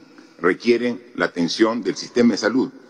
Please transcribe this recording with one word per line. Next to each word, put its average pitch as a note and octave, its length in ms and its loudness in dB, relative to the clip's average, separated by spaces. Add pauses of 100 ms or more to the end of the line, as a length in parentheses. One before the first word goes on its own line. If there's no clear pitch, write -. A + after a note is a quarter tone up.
(380)
requieren A#2 800 -2
la F2+ 100 -2
atención A2 560 -2
del F#2 140 -4
sistema A#2+ 360 2
de F#2 60 -4
salud. G#2+ 320 0 (200)